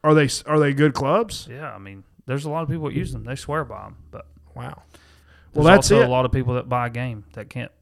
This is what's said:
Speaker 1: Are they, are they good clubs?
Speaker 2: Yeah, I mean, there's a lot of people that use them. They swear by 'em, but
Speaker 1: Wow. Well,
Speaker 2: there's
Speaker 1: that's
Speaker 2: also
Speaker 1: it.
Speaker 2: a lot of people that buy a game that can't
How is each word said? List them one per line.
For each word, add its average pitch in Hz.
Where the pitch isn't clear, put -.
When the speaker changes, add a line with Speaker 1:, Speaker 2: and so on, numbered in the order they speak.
Speaker 1:
Are 156
they, 151
are 151
they 143
good 143
clubs? 190
Speaker 2:
Yeah, 135
I 101
mean, 98
there's 139
a 151
lot 160
of 151
people 156
that -
use 156
them. 110
They 127
swear 147
by 101
'em, 113
but -
Speaker 1:
Wow. -
Well, 151
Speaker 2:
there's -
Speaker 1:
that's 185
Speaker 2:
also 214
Speaker 1:
it. -
Speaker 2:
a -
lot 127
of 123
people 127
that 123
buy 123
a 117
game 117
that 104
can't 123